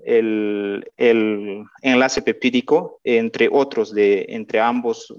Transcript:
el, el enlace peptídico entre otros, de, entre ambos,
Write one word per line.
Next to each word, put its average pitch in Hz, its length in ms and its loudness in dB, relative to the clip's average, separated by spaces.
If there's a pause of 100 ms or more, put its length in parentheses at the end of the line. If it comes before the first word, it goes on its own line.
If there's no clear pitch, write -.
el, 104 920 -2
el 107 680 0 (180)
enlace 131 400 2
peptídico 127 840 0
entre 117 480 0
otros, 117 440 0
de, 101 340 2
entre 110 300 -4
ambos, 120 600 -2